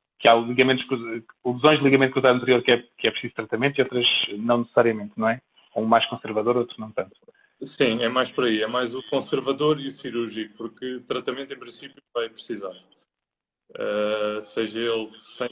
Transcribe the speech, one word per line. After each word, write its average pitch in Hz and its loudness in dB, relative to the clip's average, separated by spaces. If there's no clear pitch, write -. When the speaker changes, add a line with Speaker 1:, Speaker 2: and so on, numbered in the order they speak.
Speaker 1:
que 117 6
há 117 10
ligamentos 127 2
cruz-, 117 -6
lesões 127 4
de 139 -2
ligamento 135 6
cruzado 127 4
anterior 123 4
que - 2
é, 120 4
que 113 0
é - 2
preciso - -10
tratamento 120 -2
e 131 4
outras 123 0
não 117 2
necessariamente, 113 0
não 110 0
é? 120 -2
Um 110 -2
mais 113 4
conservador, 110 -2
outro 120 -4
não 110 -14
tanto. - -8
Speaker 2:
Sim, 123 0
é 117 0
mais 127 0
por 127 0
aí. 110 2
É 110 0
mais 120 -2
o 131 -8
conservador 139 0
e 139 -8
o - -6
cirúrgico, 113 -8
porque 123 -10
tratamento 131 -6
em 131 -14
princípio 120 -20
vai 117 -2
precisar. 101 -10
Eh, 107 -2
seja 110 -6
ele 113 -4
sem - -10